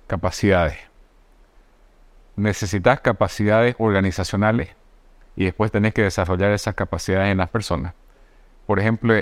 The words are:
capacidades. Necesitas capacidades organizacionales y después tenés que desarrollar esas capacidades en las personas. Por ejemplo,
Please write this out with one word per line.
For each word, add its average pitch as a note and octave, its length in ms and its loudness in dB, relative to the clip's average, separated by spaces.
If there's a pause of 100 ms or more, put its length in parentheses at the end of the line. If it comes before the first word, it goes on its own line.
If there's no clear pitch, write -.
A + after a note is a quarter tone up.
capacidades. F2+ 720 0 (1600)
Necesitas G#2 640 0
capacidades G#2+ 800 2
organizacionales G2+ 880 0 (680)
y F#2+ 100 -2
después G#2+ 260 -2
tenés G#2 240 0
que A2+ 80 2
desarrollar F#2+ 480 0
esas G#2 240 -4
capacidades F#2+ 560 -2
en F#2+ 80 0
las F2 100 0
personas. E2+ 460 -4 (720)
Por G2+ 140 0
ejemplo, A2+ 400 2